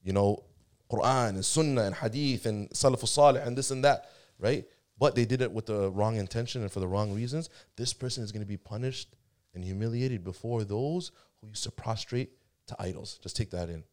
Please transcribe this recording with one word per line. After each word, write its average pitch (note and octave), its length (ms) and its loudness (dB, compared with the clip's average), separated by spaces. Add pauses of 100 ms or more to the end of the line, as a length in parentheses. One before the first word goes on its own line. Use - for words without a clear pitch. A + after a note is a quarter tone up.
you F#2+ 100 -4
know, G2+ 320 4 (460)
Qur'an A#2+ 460 2
and F#2+ 80 -4
Sunnah C#3+ 400 2
and G2 100 0
Hadith B2+ 500 -2
and G#2 260 -2
Salafus B2 380 2
Salih C#3+ 320 8
and B2 160 -4
this C3+ 140 -2
and C3 140 -2
that, - 260 4 (280)
right? A2+ 280 2 (320)
But C#3+ 160 4
they A#2+ 100 6
did B2 160 2
it B2 100 2
with G#2+ 160 -6
the G2+ 240 2
wrong G#2+ 260 2
intention A2 460 -4
and G2+ 80 -4
for G2 100 -4
the F#2 80 0
wrong G2+ 260 0
reasons. B2 340 -4 (280)
This A#2 180 -4
person B2 280 -6
is G#2+ 100 -8
gonna G#2+ 120 -6
be G2+ 140 -8
punished - 580 -8 (380)
and F2+ 100 -10
humiliated A2+ 580 -2
before A2 420 -4
those C#3 460 -2 (300)
who G#2+ 80 -20
used G#2+ 160 -8
to A#2 60 -8
prostrate - 600 -4 (360)
to - 120 -14
idols. - 440 -8
Just - 140 -10
take A2 140 -4
that F2 180 -4
in E2 140 -10 (100)